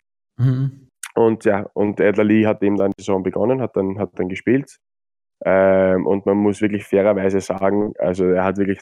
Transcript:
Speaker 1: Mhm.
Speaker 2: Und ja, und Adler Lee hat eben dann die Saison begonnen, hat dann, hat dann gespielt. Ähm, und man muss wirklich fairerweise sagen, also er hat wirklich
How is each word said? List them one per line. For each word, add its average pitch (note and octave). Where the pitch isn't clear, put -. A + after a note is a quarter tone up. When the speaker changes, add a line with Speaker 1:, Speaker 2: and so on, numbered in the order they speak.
Speaker 1:
Mhm. C3
Speaker 2:
Und A2+
ja, G2+
und G#2
Adler G#2
Lee G#2+
hat G#2+
eben G2+
dann G2
die F#2+
Saison F#2+
begonnen, G#2
hat -
dann, G2
hat G2
dann F#2
gespielt. A2+
Ähm, F#2+
und G2
man G2+
muss G#2
wirklich G#2
fairerweise G2
sagen, G2
also F#2
er F#2
hat F#2+
wirklich G2